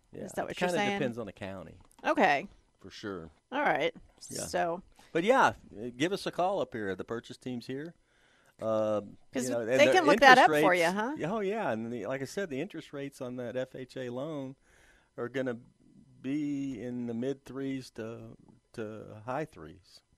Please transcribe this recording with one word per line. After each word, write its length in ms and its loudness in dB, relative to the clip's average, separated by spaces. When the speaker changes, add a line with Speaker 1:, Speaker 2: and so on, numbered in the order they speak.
Speaker 1:
yeah, 140 -10
Speaker 2:
Is 80 -14
that 120 -4
what 60 -8
Speaker 1:
it 100 -8
Speaker 2:
you're 80 2
Speaker 1:
kinda 140 0
Speaker 2:
saying? 160 0
Speaker 1:
depends 180 -2
on 100 -8
the 60 -10
county. 420 -12
Speaker 2:
Okay. 420 4
Speaker 1:
For 80 -18
sure. 400 -8
Speaker 2:
All 80 -2
right. 320 0
Speaker 1:
Yeah. 180 -8
Speaker 2:
So. 340 -2
Speaker 1:
But 120 2
yeah, 300 6
give 160 0
us 140 -6
a 60 -2
call 280 0
up 140 -4
here. 220 -2
The 80 -8
purchase 340 -8
team's 300 -8
here. 260 -8
Uh, 420 2
Speaker 2:
'Cause 140 -4
Speaker 1:
you 60 -2
know, 100 0
and 180 2
Speaker 2:
they 60 10
Speaker 1:
the 60 8
Speaker 2:
can 140 6
look 160 8
that 180 12
Speaker 1:
interest 180 10
Speaker 2:
up 60 6
for 80 6
Speaker 1:
rates 120 4
Speaker 2:
you, 80 4
huh? 260 -2
Speaker 1:
Yeah, 140 -4
oh, 100 -2
yeah. 300 -2
And 220 -4
the, 140 -6
like 160 -4
I 20 -4
said, 240 -6
the 100 -6
interest 340 -10
rates 280 -10
on 140 -8
that 200 -8
F 200 -6
H 200 -14
A 140 -8
loan 460 -8
are 120 -6
gonna 280 -4
be 600 -4
in 260 -6
the 60 -6
mid 320 -6
threes 460 -8
to, 280 -12
to 300 -10
high 200 -4
threes. 560 -18